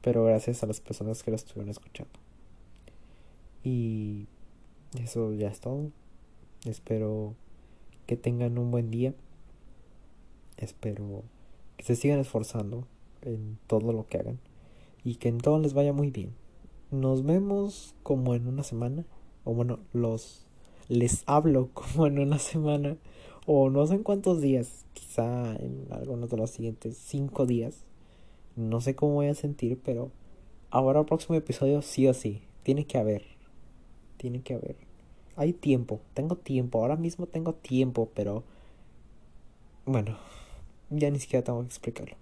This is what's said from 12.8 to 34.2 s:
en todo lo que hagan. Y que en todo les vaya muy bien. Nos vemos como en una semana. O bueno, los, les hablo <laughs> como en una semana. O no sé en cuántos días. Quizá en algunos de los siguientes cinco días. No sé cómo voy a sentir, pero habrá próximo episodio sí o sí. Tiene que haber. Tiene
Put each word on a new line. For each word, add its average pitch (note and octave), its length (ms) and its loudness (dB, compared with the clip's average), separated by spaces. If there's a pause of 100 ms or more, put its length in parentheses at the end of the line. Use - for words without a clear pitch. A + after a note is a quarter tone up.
en A2 460 -8
todo A2+ 260 2
lo A2 140 -2
que - 120 -4
hagan. A#2+ 200 -4 (680)
Y A#2+ 120 -4
que - 120 0
en A#2 100 0
todo D3 200 4
les D3+ 160 2
vaya C#3+ 180 4
muy C#3+ 180 2
bien. G#2 220 -6 (580)
Nos C3 340 2
vemos G3+ 800 0
como B2+ 320 2
en A#2+ 120 -2
una C3+ 160 -2
semana. B2+ 420 -4 (400)
O A#2 80 -2
bueno, A#2+ 280 0 (120)
los, A2+ 540 -2 (420)
les A#2+ 380 4
hablo C#3+ 440 6
<laughs> - 40 -20
como D#3 320 2
en C#3 120 4
una C#3+ 200 4
semana. D3 580 0 (480)
O C3+ 260 8
no C#3 160 6
sé F3+ 100 4
en G#3 60 0
cuántos G3 380 2
días. C3 540 0
Quizá A#2+ 600 -2
en C3 340 -8
algunos A#2+ 400 -6
de A#2+ 60 -2
los A2 140 -2
siguientes A2+ 460 -8
cinco C#3 500 -4
días. A#2+ 380 -2 (720)
No A2+ 240 0
sé C3+ 140 0
cómo D3 200 2
voy C#3+ 140 2
a D3 60 2
sentir, C3 480 -2
pero B2 280 -4 (600)
habrá C3+ 340 6
próximo D#3+ 320 0
episodio D3 460 2
sí - 240 2
o B2+ 80 6
sí. G#2+ 280 -6 (200)
Tiene C#3+ 240 2
que - 120 -2
haber. G#2+ 260 0 (920)
Tiene B2+ 240 -6